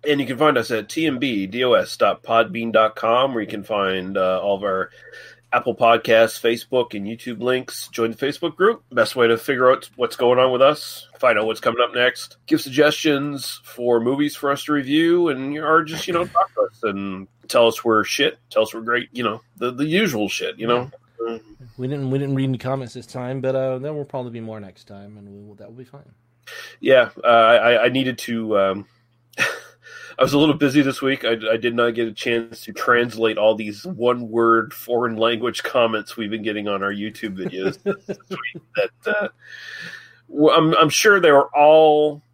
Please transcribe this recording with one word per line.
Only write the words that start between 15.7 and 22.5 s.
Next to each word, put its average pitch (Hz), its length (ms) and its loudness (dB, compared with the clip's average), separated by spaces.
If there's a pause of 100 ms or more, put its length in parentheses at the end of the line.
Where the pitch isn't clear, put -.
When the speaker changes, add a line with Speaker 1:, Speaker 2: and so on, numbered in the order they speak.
Speaker 1:
just, 156 240 -8
you 180 80 -4
know, 175 100 0
talk - 300 -2
to 107 60 -4
us - 240 -4
and 98 420 -6 (220)
tell 120 180 4
us 113 180 -2
we're 107 200 2
shit, - 340 -2 (100)
tell 110 140 0
us 107 100 -4
we're 117 80 -12
great, 120 320 -4
you 120 120 -6
know, 113 160 -4 (160)
the, 123 160 -4
the 127 120 -4
usual 156 440 0
shit, - 320 -6
you 113 80 -4
know. 123 200 0 (880)
Speaker 2:
We 127 120 -8
didn't, 139 240 -6
we 135 80 0
didn't 139 160 -4
read 135 120 0
any 127 100 -2